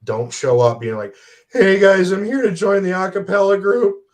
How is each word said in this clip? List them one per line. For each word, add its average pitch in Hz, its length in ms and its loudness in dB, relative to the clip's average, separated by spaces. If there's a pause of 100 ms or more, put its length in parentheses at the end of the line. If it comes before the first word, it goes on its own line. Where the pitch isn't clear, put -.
Don't 117 300 -6
show 123 280 0
up 117 180 2
being 113 180 -8
like, 104 180 -12 (360)
Hey 196 280 4
guys, 190 320 4
I'm 196 140 -4
here 262 160 -4
to 226 100 0
join 196 320 -2
the 185 100 -4
a 185 180 -4
cappella 196 460 0
group. 202 460 -2 (100)